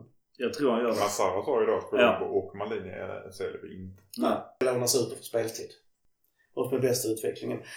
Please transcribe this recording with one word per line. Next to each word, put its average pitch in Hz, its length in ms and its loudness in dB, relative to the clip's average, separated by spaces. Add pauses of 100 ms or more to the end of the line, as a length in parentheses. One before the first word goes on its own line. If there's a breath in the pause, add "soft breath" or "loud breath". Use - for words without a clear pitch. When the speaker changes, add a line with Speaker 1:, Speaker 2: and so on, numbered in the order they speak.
(360)
Speaker 1:
Jag 117 180 -2
tror 135 160 2
han 113 100 2
gör 120 80 2
det. 107 120 2
Speaker 2:
Massara 101 440 2
sa 131 160 2
ju 107 60 4
då 107 100 4
att - 140 -4
Colombo 120 340 6
Speaker 1:
Ja. 90 60 -4
Speaker 2:
och - 260 0
Maldini 104 320 -6
är, 92 420 -10
så - 120 -8
är 90 40 -2
det - 280 -10
inte. 92 280 -14 (160)
Speaker 1:
Nej. - 180 2 (280)
Speaker 3:
Lånas 123 320 2
ut 117 160 0
och - 40 -10
får - 80 -16
speltid. - 460 -4 (840)
Och 127 180 -2
med 127 80 2
bästa 123 280 2
utvecklingen. - 500 -4 (180 loud breath)